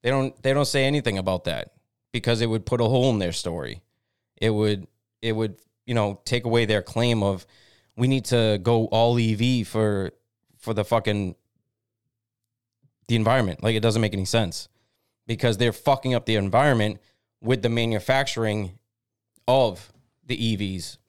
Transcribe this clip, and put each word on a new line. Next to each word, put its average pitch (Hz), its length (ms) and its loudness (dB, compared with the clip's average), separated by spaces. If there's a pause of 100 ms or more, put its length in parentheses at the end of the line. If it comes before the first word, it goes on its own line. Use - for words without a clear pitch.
They 120 80 0
don't, 135 320 -2
they 135 120 2
don't 139 120 2
say 135 200 2
anything 127 320 0
about 92 260 -2
that 62 280 -6 (400)
because 117 280 0
it 117 60 2
would 110 180 -2
put 123 160 -2
a 120 40 4
hole 127 260 4
in 110 80 2
their 87 140 -2
story. 82 500 -8 (540)
It 110 140 0
would, 104 360 0 (340)
it 113 120 -2
would, 110 240 -4 (300)
you 123 80 -4
know, 104 300 -2
take 120 200 -2
away 117 200 2
their 104 180 0
claim 117 400 0
of, 98 240 -2 (500)
"We 123 120 0
need 131 180 0
to 110 360 2
go 113 240 2
all 117 320 2
E 110 160 2
V 120 300 0
for, 104 480 -2 (460)
for 110 160 -6
the 104 100 -2
fucking, 104 520 -2 (1700)
the 117 80 0
environment." 110 480 0
Like, 113 140 0
it 107 40 0
doesn't 113 220 2
make 104 100 0
any 95 120 -4
sense 101 440 -2 (600)
because 113 300 0
they're 117 140 2
fucking - 400 0
up 117 140 -2
the 110 80 0
environment 107 640 2 (420)
with 123 220 -2
the 117 60 0
manufacturing 113 1120 -2 (680)
of 120 460 0 (340)
the 120 180 -4
E 113 120 0
Vs 92 420 -8 (100)